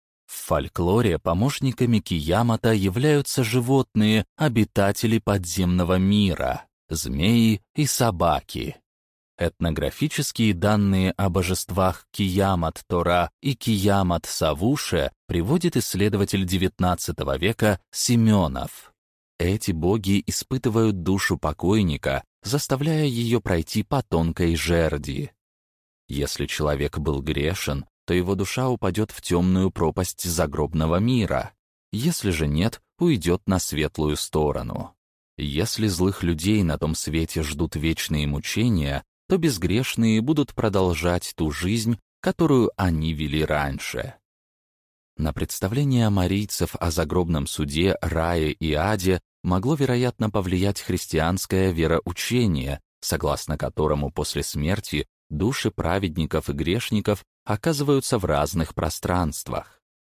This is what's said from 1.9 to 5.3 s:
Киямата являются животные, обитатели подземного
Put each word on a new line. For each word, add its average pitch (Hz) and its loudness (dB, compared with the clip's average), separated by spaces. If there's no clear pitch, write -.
Киямата 107 0
являются 123 2
животные, 113 2
обитатели 110 2
подземного 90 2